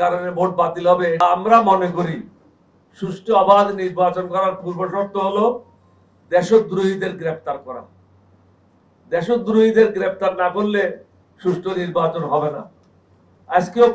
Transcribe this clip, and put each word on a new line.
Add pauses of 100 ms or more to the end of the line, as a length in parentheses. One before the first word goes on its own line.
কারণে (100)
ভোট (100)
বাতিল
হবে। (260)
আমরা (140)
মনে
করি (840)
সুষ্ঠু (120)
অবাধ (160)
নির্বাচন
করার
পূর্ব (120)
শর্ত (120)
হলো (880)
দেশদ্রোহীদের
গ্রেপ্তার (100)
করা। (1300)
দেশদ্রোহীদের
গ্রেপ্তার (100)
না
করলে (580)
সুষ্ঠু (100)
নির্বাচন (100)
হবে
না। (880)
আজকেও